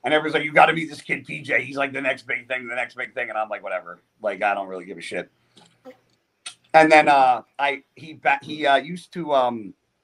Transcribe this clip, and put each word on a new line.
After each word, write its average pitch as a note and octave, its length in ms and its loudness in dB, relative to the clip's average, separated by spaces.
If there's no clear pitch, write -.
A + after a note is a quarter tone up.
And C#3 100 2
everybody's D#3 200 0
like, D3+ 100 0
"You D3+ 80 -8
gotta D#3+ 200 6
meet D#3+ 160 -4
this D3 140 -16
kid, C#3 240 -8
P D3+ 160 -14
J. B2 200 -2
He's, C3+ 140 -10
like, C#3 160 -4
the C3+ 80 -6
next C3+ 260 -6
big B2 220 -8
thing, B2+ 180 -8
the A#2+ 100 -8
next B2 180 -6
big B2 180 -10
thing." A#2+ 160 -6
And A2 80 -8
I'm A2 140 -4
like, G2+ 120 -8
"Whatever. F2 360 -10
Like, G2+ 200 -4
I G2+ 120 2
don't G2 140 -6
really F2+ 180 -12
give F#2+ 100 -12
a E2 60 -14
shit." F2+ 280 -8
And D#3 180 8
then, D#3 180 6
uh, B2+ 340 4
I, C#3+ 240 -4
he D#3 200 -18
ba-, C#3 260 -2
he, D3+ 260 -6
uh, C#3 100 6
used E3 380 -4
to, D#3+ 200 -4
um, A#2+ 400 0